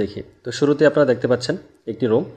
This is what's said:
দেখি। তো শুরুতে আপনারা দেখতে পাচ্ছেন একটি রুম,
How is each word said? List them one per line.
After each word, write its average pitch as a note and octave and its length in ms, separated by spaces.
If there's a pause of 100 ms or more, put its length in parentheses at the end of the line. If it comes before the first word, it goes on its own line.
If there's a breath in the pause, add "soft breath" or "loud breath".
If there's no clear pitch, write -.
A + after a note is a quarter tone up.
দেখি। G#2 200 (220)
তো - 140
শুরুতে D3 320
আপনারা D3 220
দেখতে A#2+ 200
পাচ্ছেন B2 240 (360)
একটি A2 200
রুম, A#2 120 (140)